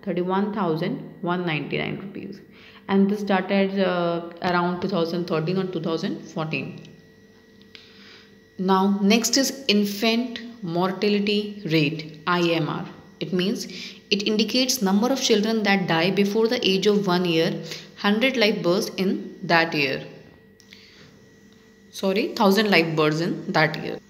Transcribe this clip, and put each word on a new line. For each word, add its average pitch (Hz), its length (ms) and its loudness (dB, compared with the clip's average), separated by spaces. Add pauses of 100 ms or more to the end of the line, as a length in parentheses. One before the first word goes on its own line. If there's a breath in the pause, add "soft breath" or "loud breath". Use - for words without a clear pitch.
thirty-one 190 500 0
thousand 180 680 -2
one 175 220 -2
ninety-nine 156 560 -4
rupees. - 400 -14 (480 loud breath)
And 196 220 4
this 208 140 -2
data 190 380 0
is, 196 140 -2
uh, 175 560 0 (100)
around 175 380 0
two 196 60 -4
thousand 170 400 -2
thirteen 175 320 -2
or 190 60 0
two 180 160 -6
thousand 160 400 -4
fourteen. 156 480 -6 (1900 loud breath)
Now, 190 420 4
next 226 340 4
is - 300 0
infant 226 720 0 (240)
mortality 202 1000 0
rate, 151 640 0
I 175 240 2
M 156 160 0
R. 151 180 -6 (320)
It - 140 -6
means 190 340 -2 (420 loud breath)
it 202 140 0
indicates 226 580 0
number 202 280 2
of 269 120 0
children 220 440 2
that 196 240 2
die 175 240 2
before 202 340 2
the 240 180 0
age 190 220 2
of 202 180 4
one 180 200 2
year, 165 360 0 (360 loud breath)
hundred 226 400 2
live 214 260 2
births 180 280 2
in - 520 -4
that 165 320 2
year. 147 320 -2 (1800 loud breath)
Sorry, 196 380 -2
thousand 208 420 4
live 165 240 4
births 156 260 2
in 160 300 -4
that 156 320 2
year. - 160 -8 (120)